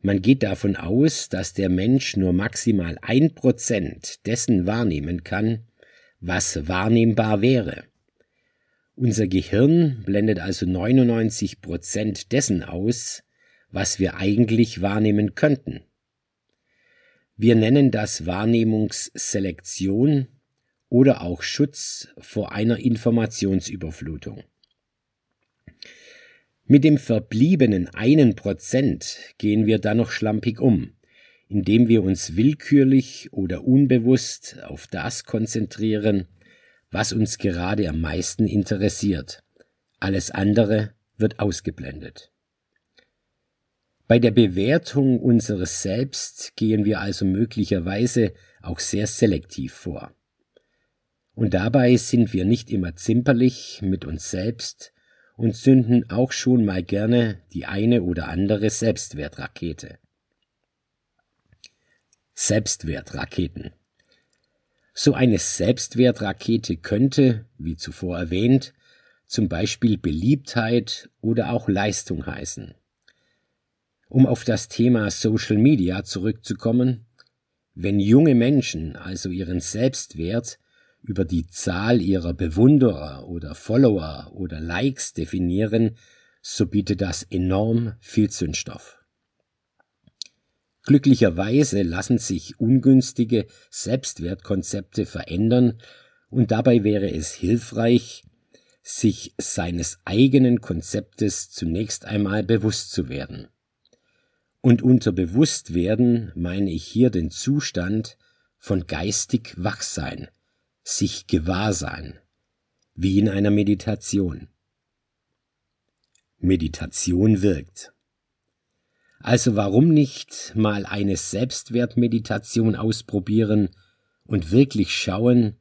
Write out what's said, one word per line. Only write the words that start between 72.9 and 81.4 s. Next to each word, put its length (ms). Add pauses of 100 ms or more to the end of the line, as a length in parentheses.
Um 160
auf 200
das 240
Thema 420
Social 460
Media 480
zurückzukommen, 1000 (640)
wenn 260
junge 360
Menschen 600
also 320
ihren 320
Selbstwert 1000 (440)
über 220
die 220